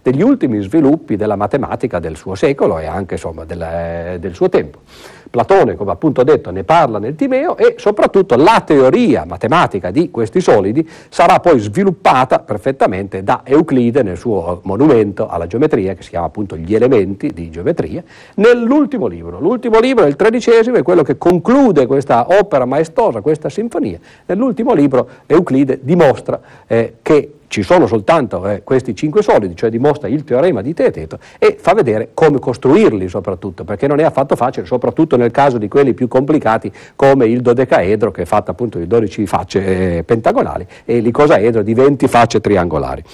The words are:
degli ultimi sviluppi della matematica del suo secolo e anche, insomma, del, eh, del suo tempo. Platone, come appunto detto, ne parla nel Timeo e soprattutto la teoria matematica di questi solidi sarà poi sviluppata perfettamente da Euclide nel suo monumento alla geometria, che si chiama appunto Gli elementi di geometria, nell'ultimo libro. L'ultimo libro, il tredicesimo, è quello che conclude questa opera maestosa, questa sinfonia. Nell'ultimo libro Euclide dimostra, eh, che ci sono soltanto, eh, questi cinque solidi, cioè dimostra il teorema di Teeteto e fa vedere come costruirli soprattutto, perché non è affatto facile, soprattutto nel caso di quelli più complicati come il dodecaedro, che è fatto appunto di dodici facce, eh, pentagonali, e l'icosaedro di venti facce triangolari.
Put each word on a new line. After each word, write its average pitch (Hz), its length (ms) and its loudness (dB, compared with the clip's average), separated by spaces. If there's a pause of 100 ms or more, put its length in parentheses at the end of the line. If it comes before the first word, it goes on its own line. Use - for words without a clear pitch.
degli 131 180 0
ultimi 170 380 0
sviluppi 135 560 0
della 104 220 -2
matematica 104 600 -4
del 82 180 -8
suo - 180 -10
secolo 139 420 0
e 80 100 -8
anche, 90 260 -8
insomma, 82 320 -10
del, 85 160 -10
eh, 85 580 -8
del 87 140 -10
suo 185 160 0
tempo. 151 300 -4 (500)
Platone, 117 460 2
come 98 160 -4
appunto 127 320 0
detto, 135 260 2
ne 92 140 -6
parla 147 340 2
nel 110 160 -6
Timeo 269 420 -2
e 233 220 2
soprattutto 196 580 0
la 180 300 4
teoria 135 600 2
matematica 110 680 -2
di 151 180 0
questi 120 320 -4
solidi 120 460 2 (220)
sarà 175 300 2
poi 160 200 4
sviluppata 139 800 0
perfettamente 101 840 -4
da 120 200 -2
Euclide 131 580 2
nel 90 160 -4
suo 90 460 -4
monumento 107 640 2
alla 85 180 -6
geometria, 107 480 -2
che - 80 -18
si - 80 -20
chiama 85 160 -6
appunto 87 320 -8
Gli 82 160 -6
elementi 110 580 0
di 82 200 -12
geometria, 160 500 -6 (360)
nell'ultimo 240 680 2
libro. 85 340 -10
L'ultimo 226 400 0
libro, 240 260 2
il 143 100 0
tredicesimo, 226 600 2
è 156 40 2
quello 175 220 2
che 135 160 -4
conclude 180 640 2
questa 135 440 0
opera 175 360 2
maestosa, 156 560 -2
questa 156 280 -2
sinfonia. 226 500 -6 (260)
Nell'ultimo 226 480 -2
libro 135 340 2 (200)
Euclide 135 560 2
dimostra, 143 580 0 (240)
eh, 113 380 -2
che 147 300 2 (160)
ci 110 140 -4
sono 170 240 4
soltanto, 107 600 -2
eh, 101 160 -4
questi 127 320 -2
cinque 156 280 0
solidi, 104 320 0
cioè 113 160 -2
dimostra 123 360 0
il 143 160 -4
teorema 131 380 0
di 131 140 -6
Teeteto 190 420 -4 (220)
e - 200 2
fa 175 140 2
vedere 113 400 -2
come 147 240 2
costruirli 127 720 0
soprattutto, 92 560 -8
perché 101 240 -6
non 143 120 0
è 160 40 2
affatto 147 320 0
facile, 120 320 -4
soprattutto 127 500 -2
nel 120 140 2
caso 139 260 2
di 104 100 -6
quelli 135 280 2
più 123 120 -4
complicati 127 640 0 (240)
come 135 300 4
il 120 160 0
dodecaedro, 113 720 2
che 90 100 -8
è 85 40 -6
fatto 104 260 -2
appunto 82 260 -6
di 85 80 -6
dodici 107 400 0
facce, 95 720 -2
eh, 85 60 -4
pentagonali, 120 640 -2 (180)
e 117 140 0
l'icosaedro 117 640 2
di 110 100 -2
venti 135 340 2
facce 117 320 2
triangolari. 80 640 -2 (100)